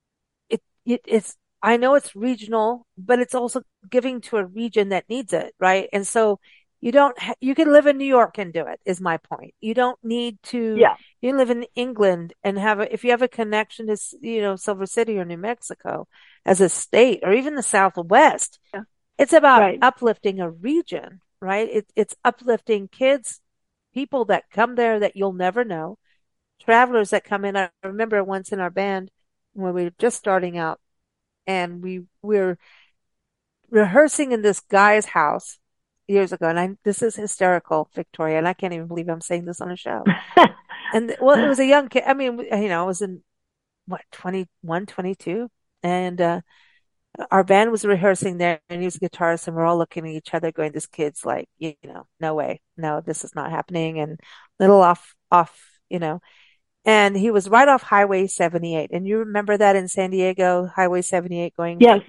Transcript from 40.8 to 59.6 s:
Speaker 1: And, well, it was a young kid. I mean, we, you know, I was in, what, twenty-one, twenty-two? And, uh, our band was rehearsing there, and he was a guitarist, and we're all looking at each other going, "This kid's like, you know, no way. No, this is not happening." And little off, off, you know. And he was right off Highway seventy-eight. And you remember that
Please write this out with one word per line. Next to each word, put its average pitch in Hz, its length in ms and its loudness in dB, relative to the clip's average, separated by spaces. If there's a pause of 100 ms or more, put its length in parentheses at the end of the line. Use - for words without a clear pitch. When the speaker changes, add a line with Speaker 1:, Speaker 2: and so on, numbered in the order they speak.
Speaker 1:
And, 226 260 -2
well, 269 180 6
it 311 80 2
was 269 120 2
a 269 80 2
young 277 240 4
kid. - 160 -2
I 269 80 2
mean, 254 240 -4
we, 247 120 -10
you 214 180 -2
know, 170 140 -2
I 185 40 -2
was 190 160 -4
in, 185 200 -10 (640)
what, 180 160 -12 (100)
twenty-one, 185 760 -8
twenty-two? 190 640 -8 (320)
And, 180 360 -2
uh, 170 220 0 (920)
our 190 140 4
band 202 260 4
was 214 140 -4
rehearsing 190 540 0
there, 175 220 -2 (100)
and 175 100 -8
he 180 60 -4
was 180 100 -6
a - 40 -14
guitarist, 170 480 -4
and 165 80 -10
we're 165 100 0
all 170 100 2
looking 165 300 -4
at 156 80 -12
each - 180 -12
other 165 180 -4
going, 156 220 -6
"This 151 140 -10
kid's - 400 -8
like, - 200 -6 (120)
you 151 160 -10 (100)
know, - 220 -20 (140)
no 156 140 -4
way. 147 280 -6 (160)
No, 156 240 -4
this 165 200 -8
is - 120 -18
not 143 160 -10
happening." 160 500 -6
And 160 180 -8 (400)
little 196 220 8
off, 175 340 2 (160)
off, 175 300 2 (300)
you 185 80 -6
know. 165 240 -6 (640)
And 208 280 4
he 202 160 0
was 196 200 0
right 254 180 8
off 269 140 4
Highway 196 440 2
seventy-eight. 170 640 -4
And 185 160 -6
you 208 120 -2
remember 208 400 -2
that 202 180 6